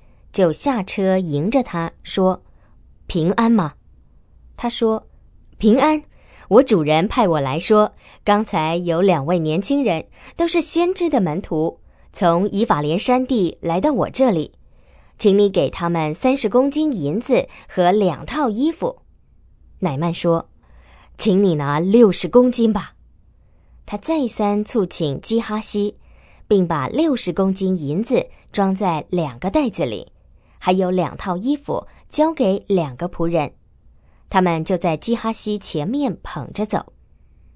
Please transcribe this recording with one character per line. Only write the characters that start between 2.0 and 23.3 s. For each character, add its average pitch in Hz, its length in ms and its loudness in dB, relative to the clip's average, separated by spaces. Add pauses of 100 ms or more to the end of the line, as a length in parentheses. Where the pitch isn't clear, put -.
说 185 400 0 (640)
：“平 170 260 0
安 233 180 2
吗？” 185 240 0 (800)
他 240 140 -6
说 220 360 -2 (520)
：“平 226 200 4
安， 311 240 2 (460)
我 226 140 8
主 208 200 2
人 156 260 2
派 220 200 2
我 156 120 2
来 139 180 -2
说， 214 340 4 (320)
刚 208 200 2
才 165 320 -2
有 170 260 0
两 165 240 2
位 175 120 2
年 156 220 0
轻 277 240 0
人， 170 220 -2 (280)
都 339 140 0
是 339 120 0
先 349 340 0
知 339 160 -2
的 262 100 2
门 170 220 -2
徒， 160 360 -4 (340)
从 180 380 2
以 202 140 0
法 160 160 0
莲 151 180 -2
山 254 280 0
地 220 340 0
来 170 180 -2
到 285 140 0
我 185 160 0
这 254 220 2
里， 160 220 -2 (680)
请 196 200 4
你 202 120 4
给 160 180 0
他 170 220 -4
们 160 240 -2
三 262 200 0
十 247 140 -2
公 254 220 2
斤 302 200 0
银 170 300 -4
子 240 260 0 (220)
和 180 240 2
两 190 320 0
套 269 240 -2
衣 254 240 -2
服。” - 300 -6 (800)
乃 147 180 -2
曼 165 160 -2
说 165 340 0 (680)
：“请 196 260 2
你 180 100 2
拿 143 240 -2
六 196 320 6
十 - 160 -4
公 247 240 4
斤 226 220 0
吧。” - 220 -6 (880)